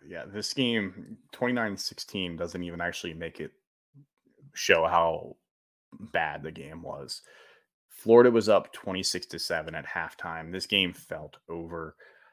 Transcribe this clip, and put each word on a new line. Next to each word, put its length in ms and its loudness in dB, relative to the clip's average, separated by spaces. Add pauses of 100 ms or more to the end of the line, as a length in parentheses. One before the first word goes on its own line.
yeah. 160 -10
This 280 -8
game, 640 -2 (140)
twenty-nine 440 -2
sixteen, 600 -6
doesn't 280 -6
even 160 -8
actually 340 -4
make 240 -10
it 140 -10 (1040)
show 320 -2
how 500 -2 (760)
bad 300 -4
the 80 -10
game 320 -14
was. 400 -12 (680)
Florida 400 10
was 180 4
up 240 6
twenty-six 540 -4
to 120 -12
seven 360 -4
at 120 -8
halftime. 640 -8
This 160 -6
game 260 4
felt 440 -12 (120)
over. 460 -8 (380)